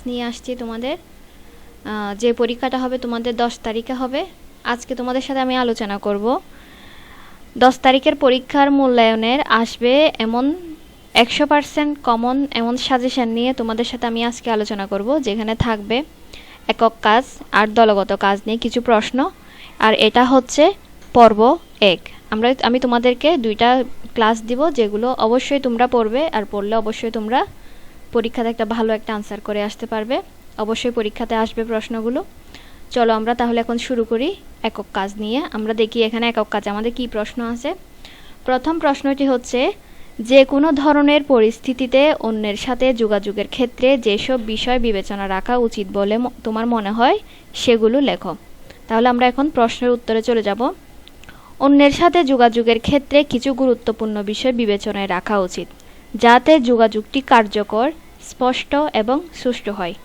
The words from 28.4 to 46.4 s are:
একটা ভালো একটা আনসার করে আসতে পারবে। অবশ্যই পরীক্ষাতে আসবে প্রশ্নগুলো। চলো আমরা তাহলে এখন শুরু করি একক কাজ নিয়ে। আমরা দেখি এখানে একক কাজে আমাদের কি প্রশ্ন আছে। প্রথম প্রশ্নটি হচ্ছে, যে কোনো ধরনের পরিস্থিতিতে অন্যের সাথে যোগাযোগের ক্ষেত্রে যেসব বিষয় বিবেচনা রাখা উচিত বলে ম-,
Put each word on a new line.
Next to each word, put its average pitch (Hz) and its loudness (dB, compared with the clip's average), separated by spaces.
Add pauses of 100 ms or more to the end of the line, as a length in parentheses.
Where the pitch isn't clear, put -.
একটা 226 -4
ভালো 226 -2
একটা 214 -6
আনসার 208 -10
করে 208 -4
আসতে 208 -8
পারবে। 226 -4 (420)
অবশ্যই 226 -4
পরীক্ষাতে 226 -4
আসবে 220 -2
প্রশ্নগুলো। 226 -4 (720)
চলো 233 2
আমরা 220 0
তাহলে 240 0
এখন 233 -4
শুরু 233 -2
করি 233 -2 (340)
একক 220 -6
কাজ 202 -4 (100)
নিয়ে। 214 -4 (120)
আমরা 214 -6
দেখি 220 -2
এখানে 226 -2
একক 226 -2
কাজে 208 -4
আমাদের 214 -4
কি 247 -6
প্রশ্ন 214 -6 (140)
আছে। 240 -8 (760)
প্রথম 254 0
প্রশ্নটি 277 0
হচ্ছে, 247 -2 (580)
যে 240 6
কোনো 285 2
ধরনের 294 4
পরিস্থিতিতে 262 2 (180)
অন্যের 214 -4
সাথে 254 -2
যোগাযোগের 208 -2
ক্ষেত্রে 254 0
যেসব 226 0
বিষয় 233 -2
বিবেচনা 202 -2
রাখা 190 -2
উচিত 220 -2
বলে 202 0
ম-, 247 -4 (100)